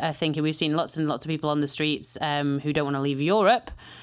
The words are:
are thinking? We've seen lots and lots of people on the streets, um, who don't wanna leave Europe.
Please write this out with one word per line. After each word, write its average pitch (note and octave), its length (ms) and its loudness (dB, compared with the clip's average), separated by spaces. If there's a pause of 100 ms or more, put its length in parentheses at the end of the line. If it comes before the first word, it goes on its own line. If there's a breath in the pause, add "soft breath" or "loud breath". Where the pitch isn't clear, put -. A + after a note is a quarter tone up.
are D#3 40 0
thinking? D3+ 320 0
We've D#3 100 2
seen D#3 220 0
lots - 200 0
and D#3 120 0
lots C3 160 -2
of D3+ 40 -4
people D#3 220 -2
on D3 100 2
the C#3+ 80 0
streets, D3+ 520 -2
um, C#3+ 400 0
who D3 120 -2
don't D3 120 0
wanna C#3 180 -2
leave C#3 180 0
Europe. G3 520 2 (300 loud breath)